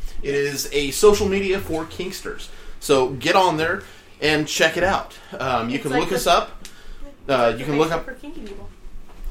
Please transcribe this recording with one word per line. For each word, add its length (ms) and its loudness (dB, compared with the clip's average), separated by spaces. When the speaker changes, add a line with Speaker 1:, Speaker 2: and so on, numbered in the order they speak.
Speaker 1:
It 120 -2
is 380 -2
a 180 0
social 380 6
media 320 0
for 240 -4
kinksters. 640 -10
So 300 4
get 260 0
on 220 6
there 260 -2
and 280 2
check 280 2
it 60 2
out. 340 0
Um, 320 0
you 60 -2
Speaker 2:
It's 60 -4
Speaker 1:
can 100 -2
Speaker 2:
like 80 2
Speaker 1:
look 100 0
Speaker 2:
the 60 0
Speaker 1:
us 100 -2
up. 240 4
Uh, 280 4
you 80 -8
can 140 0
look 120 4
Speaker 2:
Facebook 20 0
Speaker 1:
up 120 -2
Speaker 2:
for 100 -12
kinky 260 -12
people. 280 -12